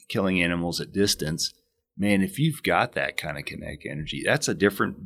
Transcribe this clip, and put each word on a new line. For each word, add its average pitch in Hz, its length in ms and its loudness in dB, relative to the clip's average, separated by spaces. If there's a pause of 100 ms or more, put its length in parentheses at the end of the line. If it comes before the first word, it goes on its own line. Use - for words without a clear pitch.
killing 95 340 2
animals 85 380 0
at - 120 -8
distance," 87 600 0 (460)
man, 101 240 4
if 95 160 -2
you've 156 240 0
got 87 320 2
that - 240 -2
kind 73 180 -6
of 73 80 -10
kinetic 76 400 -12
energy, 73 400 -6
that's 139 240 2
a 113 60 0
different 98 520 2